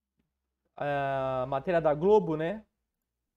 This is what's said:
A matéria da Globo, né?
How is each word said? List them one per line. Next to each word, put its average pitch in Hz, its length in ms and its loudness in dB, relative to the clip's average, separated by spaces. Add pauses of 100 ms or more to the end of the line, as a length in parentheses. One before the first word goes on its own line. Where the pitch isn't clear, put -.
(760)
A 135 760 -2
matéria 160 320 0
da 156 100 2
Globo, 175 420 4
né? 165 300 -6 (720)